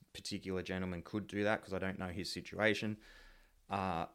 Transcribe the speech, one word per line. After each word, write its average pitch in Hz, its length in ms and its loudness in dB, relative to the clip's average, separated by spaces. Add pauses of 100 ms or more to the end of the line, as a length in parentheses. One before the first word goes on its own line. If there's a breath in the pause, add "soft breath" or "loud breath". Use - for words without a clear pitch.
(140)
particular 92 480 -2
gentleman 92 400 -2
could 104 240 -2
do 101 180 0
that, 107 200 4
'cause 95 100 -4
I 92 60 0
don't 95 180 0
know 92 120 -2
his 87 220 -4
situation. 104 680 2 (680 loud breath)
Uh, 95 480 2